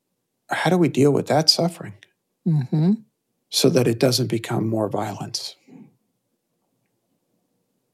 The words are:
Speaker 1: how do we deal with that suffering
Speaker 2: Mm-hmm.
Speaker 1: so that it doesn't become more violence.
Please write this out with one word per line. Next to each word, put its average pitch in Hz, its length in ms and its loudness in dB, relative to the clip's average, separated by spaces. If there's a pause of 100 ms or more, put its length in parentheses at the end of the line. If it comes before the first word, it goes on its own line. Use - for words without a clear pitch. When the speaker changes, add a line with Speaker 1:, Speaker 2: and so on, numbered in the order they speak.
(500)
Speaker 1:
how - 200 -2
do 180 80 4
we 175 100 4
deal 143 240 4
with - 160 0
that 151 220 0
suffering 165 440 -4 (520)
Speaker 2:
Mm-hmm. 156 460 2 (580)
Speaker 1:
so - 200 2
that 123 160 2
it 117 140 0
doesn't 123 280 2
become 113 400 -4
more 110 200 -2
violence. 107 680 -8 (2500)